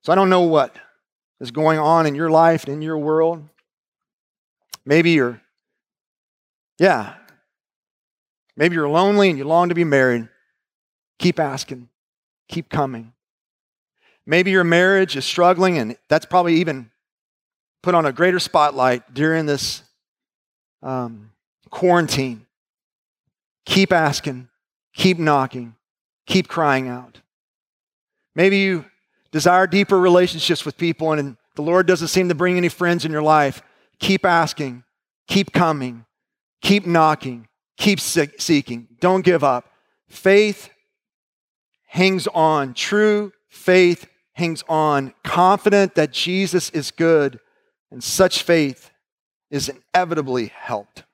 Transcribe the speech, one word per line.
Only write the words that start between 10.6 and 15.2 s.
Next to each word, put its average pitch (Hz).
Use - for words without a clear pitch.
Keep 175
asking. 135
Keep -
coming. 120
Maybe 180
your 185
marriage 185
is 135